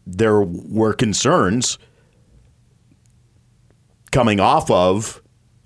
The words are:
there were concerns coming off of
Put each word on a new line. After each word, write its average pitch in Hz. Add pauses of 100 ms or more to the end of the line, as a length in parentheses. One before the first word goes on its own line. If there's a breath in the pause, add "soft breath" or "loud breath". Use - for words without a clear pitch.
there 104
were 101
concerns 117 (2250 soft breath)
coming 113
off 135
of 95 (460)